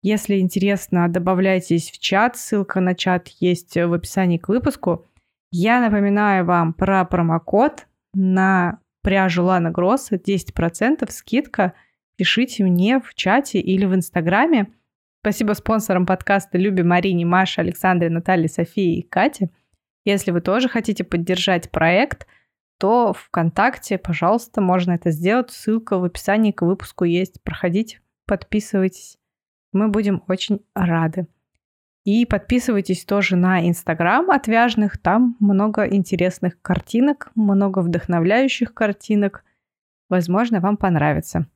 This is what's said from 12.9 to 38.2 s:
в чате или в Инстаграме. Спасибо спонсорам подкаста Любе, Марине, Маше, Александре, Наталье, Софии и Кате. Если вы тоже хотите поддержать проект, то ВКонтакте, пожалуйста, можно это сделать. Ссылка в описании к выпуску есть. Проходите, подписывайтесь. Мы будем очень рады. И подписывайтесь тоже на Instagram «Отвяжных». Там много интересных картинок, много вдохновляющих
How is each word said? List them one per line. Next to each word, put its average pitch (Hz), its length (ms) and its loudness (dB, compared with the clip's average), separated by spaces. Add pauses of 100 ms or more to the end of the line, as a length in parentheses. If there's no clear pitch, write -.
в - 160 -12
чате 214 440 0
или 190 260 0
в 185 100 0
Инстаграме. 196 720 0 (560)
Спасибо 208 300 -2
спонсорам 196 520 0
подкаста 190 520 -2
Любе, 190 260 2
Марине, 175 420 2
Маше, 180 360 0
Александре, 175 480 0
Наталье, 165 400 0
Софии 170 480 -2
и 175 60 -8
Кате. 196 480 -2 (520)
Если 202 280 0
вы 170 100 0
тоже 226 260 0
хотите 214 380 -2
поддержать 175 680 -2
проект, 180 560 0 (500)
то 220 360 2
ВКонтакте, 196 840 -2
пожалуйста, 185 640 -2
можно 180 320 0
это 170 200 -2
сделать. 202 380 0
Ссылка 220 480 -4
в 180 60 0
описании 202 480 0
к - 120 -6
выпуску 180 420 -2
есть. 175 360 -2
Проходите, 185 600 -4 (260)
подписывайтесь. 196 880 -4 (540)
Мы 208 160 0
будем 202 400 -2
очень 190 320 -2 (160)
рады. 165 520 -2 (760)
И 220 220 2
подписывайтесь 214 800 -2
тоже 196 320 0
на 180 280 2
Instagram 175 640 0
«Отвяжных». 226 680 0
Там 240 420 2
много 208 480 2
интересных 180 760 -2
картинок, 247 720 -2
много 196 460 2
вдохновляющих 175 920 0